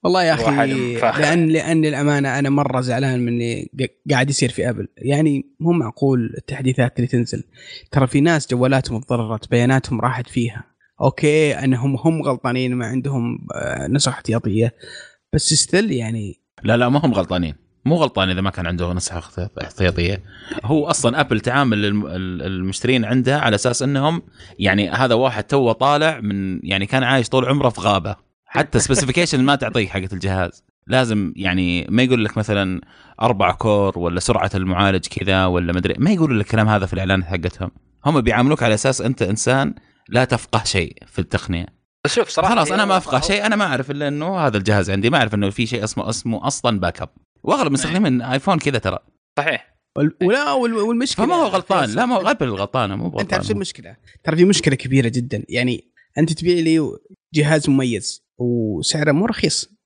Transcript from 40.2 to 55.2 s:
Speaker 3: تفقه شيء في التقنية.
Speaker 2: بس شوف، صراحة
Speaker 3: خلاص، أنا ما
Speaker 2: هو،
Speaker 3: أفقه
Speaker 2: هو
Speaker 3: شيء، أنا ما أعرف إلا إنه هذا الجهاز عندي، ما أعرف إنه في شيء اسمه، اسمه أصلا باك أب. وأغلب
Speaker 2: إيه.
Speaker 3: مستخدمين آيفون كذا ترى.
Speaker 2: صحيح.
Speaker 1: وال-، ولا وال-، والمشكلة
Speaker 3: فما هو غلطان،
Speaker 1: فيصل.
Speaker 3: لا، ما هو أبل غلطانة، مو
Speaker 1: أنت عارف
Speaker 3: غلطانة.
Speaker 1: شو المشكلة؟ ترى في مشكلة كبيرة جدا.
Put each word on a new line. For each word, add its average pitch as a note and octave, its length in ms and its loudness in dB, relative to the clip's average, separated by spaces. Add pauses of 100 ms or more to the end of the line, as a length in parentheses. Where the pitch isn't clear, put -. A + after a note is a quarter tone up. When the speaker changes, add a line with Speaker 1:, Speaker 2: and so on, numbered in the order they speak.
Speaker 3:
تفقه A#2 400 -2
شيء - 320 -2 (100)
في - 120 -10
التقنية. E2+ 480 -4 (380)
Speaker 2:
بس D3 100 -2
شوف، A#3 140 2
صراحة F#3+ 260 2
Speaker 3:
خلاص، E3 180 2
أنا G3+ 120 2
ما G3 100 2
Speaker 2:
هو، F#3 40 4
Speaker 3:
أفقه D#3 200 -2
Speaker 2:
هو - 20 2
Speaker 3:
شيء، G3+ 260 -2
أنا G#3+ 100 0
ما G#3 80 0
أعرف C3+ 260 -4
إلا C#3+ 180 -4
إنه D#3 300 -4
هذا C3+ 180 2
الجهاز G2+ 340 2
عندي، G2 200 2
ما D#3+ 80 2
أعرف A2 160 0
إنه G2+ 160 0
في A2+ 160 -2
شيء A2 180 -4
اسمه، - 240 -6
اسمه A2+ 380 -4
أصلا A#2+ 340 -4
باك E2+ 220 -4
أب. - 60 -10 (340)
وأغلب A#3 240 -2
Speaker 2:
إيه. C#3+ 60 -2
Speaker 3:
مستخدمين D3+ 500 -2
آيفون C#3 360 -2
كذا C#3 200 -2
ترى. F#2+ 200 -4 (400)
Speaker 2:
صحيح. - 380 -4 (220)
Speaker 1:
وال-، D3+ 240 0
ولا B3 300 2
وال-، A#3+ 200 0
والمشكلة A3+ 540 0
Speaker 3:
فما E4+ 80 0
هو E4 120 2
غلطان، F#3 400 0
Speaker 1:
فيصل. G#2+ 100 -4
Speaker 3:
لا، A#3+ 100 0
ما B3 100 0
هو F#3+ 140 0
أبل D3 180 0
غلطانة، G2+ 480 -2
مو A2+ 100 -4
Speaker 1:
أنت E3+ 100 -6
عارف A2 80 -2
Speaker 3:
غلطانة. - 180 -2
Speaker 1:
شو - 100 -4
المشكلة؟ F#3+ 440 -8 (280)
ترى D#3 120 0
في F3 80 8
مشكلة F#3 300 4
كبيرة C3 340 2
جدا. A#2 400 -4